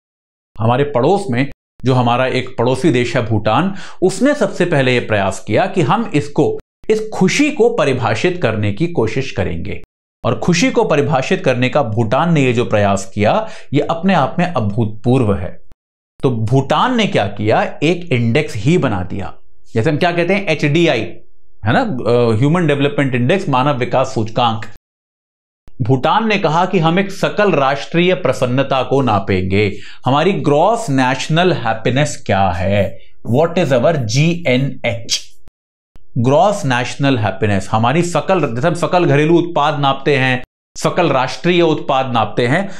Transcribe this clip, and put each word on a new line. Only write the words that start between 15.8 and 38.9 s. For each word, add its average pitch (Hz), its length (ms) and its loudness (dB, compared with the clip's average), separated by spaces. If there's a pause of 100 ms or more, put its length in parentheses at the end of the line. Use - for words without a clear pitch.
तो 135 80 2
भूटान 135 640 0
ने 208 100 2
क्या 120 200 0
किया, 113 560 -2
एक 170 300 0
इंडेक्स 120 420 0
ही 127 220 2
बना 113 260 0
दिया, 87 320 -8 (380)
जैसे 113 160 0
हम 147 80 -2
क्या 175 140 2
कहते 175 220 0
हैं, - 140 -2
एचडीआई, 156 520 2 (640)
है 110 80 2
ना, 123 60 4
अ, 120 580 2
ह्यूमन 156 300 2
डेवलपमेंट 139 480 0
इंडेक्स, 147 340 0
मानव 135 280 2
विकास 131 360 0
सूचकांक। 110 520 -2 (1160)
भूटान 156 460 0
ने 208 100 2
कहा 170 280 2
कि 202 140 0
हम 165 200 2
एक 196 120 -2
सकल 196 400 0
राष्ट्रीय 151 640 0
प्रसन्नता 131 680 0
को 135 180 0
नापेंगे, 98 720 0 (320)
हमारी 147 260 2
ग्रॉस 160 580 2
नेशनल 139 640 2
हैप्पीनेस 127 720 -2
क्या 98 240 2
है, 92 500 0 (360)
what 170 220 2
is 165 120 0
our 135 260 4
जीएनएच, 127 1400 -2 (800)
ग्रॉस 151 480 2
नेशनल 131 520 0
हैप्पीनेस, 104 540 -2
हमारी 120 320 2
सकल, 156 520 0
जैसे 127 120 0
हम 175 60 2
सकल 180 320 2